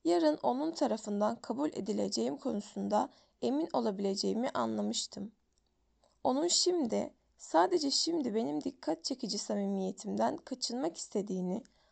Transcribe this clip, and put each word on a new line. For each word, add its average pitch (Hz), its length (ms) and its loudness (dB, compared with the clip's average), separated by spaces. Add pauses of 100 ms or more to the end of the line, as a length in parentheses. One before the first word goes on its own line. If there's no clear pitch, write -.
yarın 330 380 4
onun 277 280 2
tarafından 220 640 0
kabul 277 340 -2
edileceğim 214 680 -2
konusunda 208 720 -2 (320)
emin 285 320 0
olabileceğimi 202 760 0
anlamıştım. 214 840 -4 (920)
Onun 277 240 2
şimdi, 320 680 2 (240)
sadece 330 540 2
şimdi 277 440 0
benim 247 280 -2
dikkat - 400 -4
çekici 202 340 -4
samimiyetimden 202 1000 -2
kaçınmak 262 600 -4
istediğini, 185 680 -2 (280)